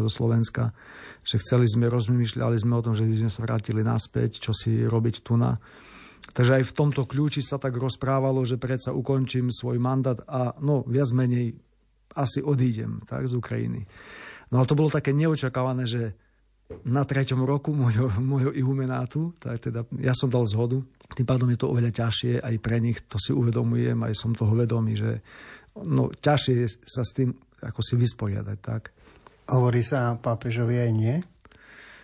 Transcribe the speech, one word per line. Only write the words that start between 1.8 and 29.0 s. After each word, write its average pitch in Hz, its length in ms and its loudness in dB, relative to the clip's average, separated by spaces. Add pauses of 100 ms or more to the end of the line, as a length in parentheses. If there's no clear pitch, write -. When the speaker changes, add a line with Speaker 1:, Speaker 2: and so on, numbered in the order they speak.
Speaker 1:
rozmýšľali 117 720 0
sme 117 160 2
o 117 80 -2
tom, 117 80 2
že 107 80 0
by 113 240 2
sme 107 80 0
sa - 80 -6
vrátili 110 400 -2
naspäť, 117 560 -2
čo - 160 -4
si 113 320 0
robiť 113 400 0
tu - 80 0
na. 120 240 2 (720)
Takže 131 320 4
aj - 80 2
v - 80 -16
tomto 143 320 2
kľúči 143 320 0
sa 139 160 -2
tak 131 160 -4
rozprávalo, 131 720 0
že 120 160 -2
predsa 131 320 -2
ukončím 131 560 0
svoj 120 320 -2
mandát 131 480 0
a, 127 320 -2
no, 143 240 0
viac 131 240 2
menej 123 480 0 (560)
asi 139 320 -2
odídem, 113 640 0
tak, 131 160 -4
z 123 80 -4
Ukrajiny. 117 560 -6 (640)
No 127 80 4
ale 127 80 2
to 147 80 4
bolo 151 160 2
také 147 160 0
neočakávané, 131 800 0
že 113 240 -4 (760)
na 135 160 2
treťom 135 400 0
roku 143 320 0
môjho, 120 340 2 (120)
môjho 135 340 2
ihumenátu, 135 840 -2
tak 120 320 -8
teda 113 160 -4 (140)
ja 131 160 2
som 127 160 2
dal 123 160 4
zhodu. 120 320 0 (320)
Tým 123 160 0
pádom 123 240 2
je 120 80 0
to 139 120 0
oveľa 120 200 2
ťažšie 117 480 0
aj 113 240 -4
pre 113 160 0
nich, 117 240 0
to - 160 -6
si - 160 0
uvedomujem, 120 720 2
aj 110 80 -2
som 117 160 -2
toho 110 240 2
vedomý, 113 400 2
že, 110 240 -2 (560)
no, 160 320 0
ťažšie - 480 2
je 120 120 2 (200)
sa 127 160 -2
s - 80 -2
tým 127 240 0 (260)
ako 113 220 -8
si - 160 -2
vysporiadať, 101 640 -2
tak. - 320 -8 (560)